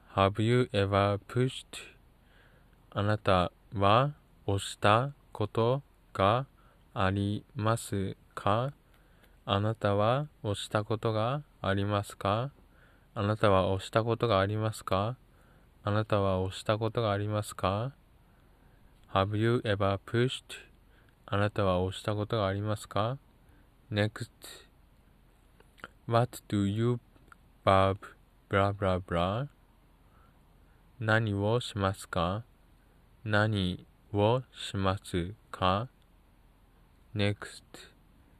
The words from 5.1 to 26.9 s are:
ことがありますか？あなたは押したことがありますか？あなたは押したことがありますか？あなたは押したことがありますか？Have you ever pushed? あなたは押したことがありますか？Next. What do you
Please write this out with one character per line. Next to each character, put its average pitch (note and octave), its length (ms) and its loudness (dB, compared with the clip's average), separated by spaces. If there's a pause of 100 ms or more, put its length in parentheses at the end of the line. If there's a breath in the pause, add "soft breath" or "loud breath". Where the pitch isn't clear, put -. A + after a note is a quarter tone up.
こ G#2+ 140 -4
と A#2+ 340 0 (320)
が G#2+ 320 2 (480 soft breath)
あ F#2+ 180 0
り G2+ 440 -2
ま A2 240 -2
す G2 360 -6 (200)
か？ A#2+ 400 -2 (720 soft breath)
あ G2+ 120 2
な G#2+ 160 0
た G2+ 220 0
は B2 300 2 (160)
押 G#2 120 -4
し - 140 -10
た G#2+ 160 -2
こ A2 140 -4
と A2 160 -2
が A#2+ 260 -2 (220)
あ F#2+ 100 0
り G2 140 0
ま G2+ 180 -2
す - 100 -16
か？ A2+ 360 -2 (640 soft breath)
あ A2 80 -4
な G#2+ 160 0
た A2 100 4
は F#2+ 200 4
押 F#2+ 140 -2
し - 80 -12
た A2+ 140 2
こ A2+ 140 0
と A#2+ 100 0
が G2 100 4
あ F#2+ 60 4
り G#2+ 140 -2
ま A2 160 -2
す - 100 -14
か？ G#2 320 -2 (680 soft breath)
あ G#2 100 -2
な G#2+ 120 0
た G#2 160 0
は F#2+ 200 2
押 F#2+ 140 -4
し - 80 -12
た A2 140 0
こ A2 140 -2
と A#2+ 100 -4
が G#2+ 120 0
あ G2+ 40 -2
り G#2 100 -4
ま G#2+ 160 -2
す - 140 -12
か？ G#2 380 -2 (1200 soft breath)
Have G2 200 0
you A#2 300 0
ever G2 400 0
pushed? B2 380 -2 (840 soft breath)
あ G2+ 140 -2
な G#2 120 2
た G#2 140 -2
は F#2 160 2
押 F#2 180 -2
し - 40 -14
た G#2+ 120 -2
こ G#2 120 -4
と A#2 100 -4
が G2+ 100 0
あ F#2+ 60 0
り G2+ 80 -4
ま G#2 160 -4
す - 100 -12
か？ A2+ 300 -2 (720 soft breath)
Next. G#2+ 380 -2 (1800)
What A#2+ 400 0
do G2+ 200 0
you A#2+ 340 0 (640)